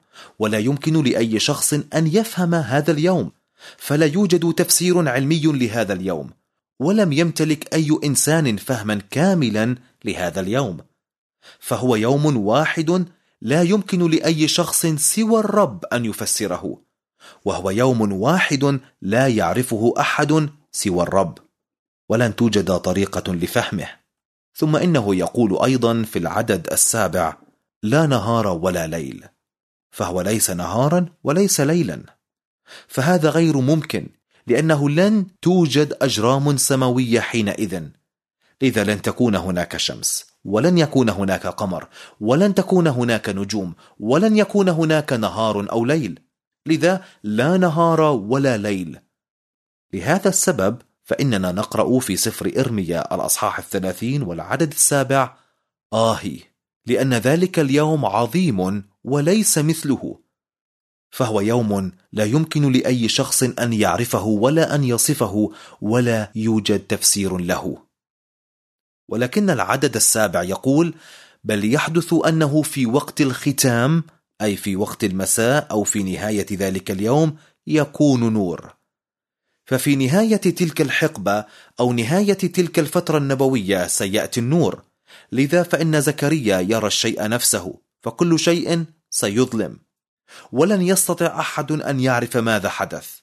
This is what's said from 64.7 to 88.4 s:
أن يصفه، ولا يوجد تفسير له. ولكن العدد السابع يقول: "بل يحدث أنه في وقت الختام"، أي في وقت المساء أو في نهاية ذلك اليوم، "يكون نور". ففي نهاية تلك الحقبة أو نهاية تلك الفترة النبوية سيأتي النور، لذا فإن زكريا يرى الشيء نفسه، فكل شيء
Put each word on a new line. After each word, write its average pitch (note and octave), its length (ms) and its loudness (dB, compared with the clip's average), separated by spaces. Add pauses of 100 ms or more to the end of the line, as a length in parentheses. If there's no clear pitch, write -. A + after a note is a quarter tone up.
أن C#3+ 80 2
يصفه، A2 680 0 (300)
ولا A2+ 540 0
يوجد A2 440 0
تفسير F#2+ 580 -2
له. F2 400 -4 (1300)
ولكن B2+ 400 0
العدد B2+ 460 0
السابع G2+ 480 0
يقول: C#3 500 0 (500)
"بل G#2+ 300 0
يحدث D#3+ 400 -2
أنه D#3 480 2
في C#3 240 -2
وقت - 360 -2
الختام"، C3+ 800 0 (380)
أي G#2 140 -2
في G2 200 -6
وقت G2 280 -4
المساء A2+ 680 0
أو G#2+ 120 0
في G2+ 200 -2
نهاية F#2+ 480 -4
ذلك F#2+ 400 -4
اليوم، C#3 460 0 (300)
"يكون C#3+ 680 2
نور". F2+ 420 -4 (920)
ففي C3+ 280 0
نهاية F3+ 400 2
تلك F3+ 460 0
الحقبة G#2+ 640 -2 (340)
أو B2 140 2
نهاية E3 400 2
تلك F3+ 460 0
الفترة D#3+ 380 0
النبوية C3 720 0
سيأتي G2+ 520 -2
النور، B2+ 440 0 (480)
لذا C#3+ 320 2
فإن D#3+ 380 0
زكريا C#3+ 580 0
يرى G#2 280 0
الشيء G#2+ 400 -2
نفسه، G#2+ 520 -2 (220)
فكل E3 380 0
شيء E3+ 460 0 (240)